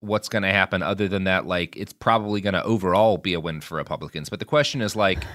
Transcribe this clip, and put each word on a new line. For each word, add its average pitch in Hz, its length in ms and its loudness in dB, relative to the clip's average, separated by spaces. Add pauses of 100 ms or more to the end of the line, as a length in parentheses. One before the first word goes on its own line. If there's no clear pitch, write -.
what's 104 280 -2
gonna 98 220 0
happen 95 320 2
other 98 240 0
than 95 160 -2
that, 92 240 2
like, 87 280 -2
it's - 180 -10
probably 104 460 0
gonna 95 240 0
overall 101 540 4
be 87 160 -4
a 85 60 -2
win 80 220 -6
for - 140 -10
Republicans. 76 540 -8
But 101 80 -8
the - 80 -10
question 147 360 0
is, 104 140 -2
like, 98 280 2 (120)